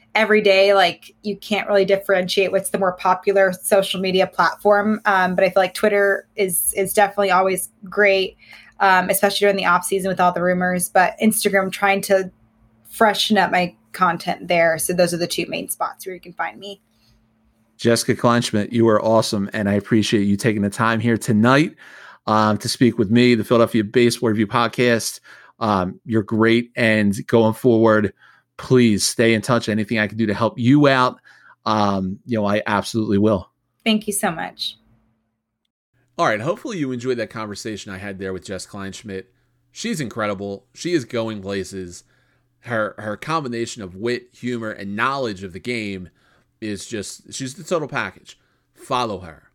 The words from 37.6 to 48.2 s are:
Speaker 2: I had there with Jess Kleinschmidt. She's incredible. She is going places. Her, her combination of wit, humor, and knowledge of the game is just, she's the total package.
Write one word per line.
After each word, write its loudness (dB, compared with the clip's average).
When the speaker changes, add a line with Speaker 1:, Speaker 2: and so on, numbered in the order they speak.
Speaker 2:
I -12
had -12
there -6
with -10
Jess -10
Kleinschmidt. -12
She's -8
incredible. -6
She -4
is -2
going -6
places. -8
Her, -6
her -10
combination -6
of -14
wit, -6
humor, -8
and -10
knowledge -4
of -12
the -14
game -8
is -8
just, -12
she's -10
the -18
total -4
package. -10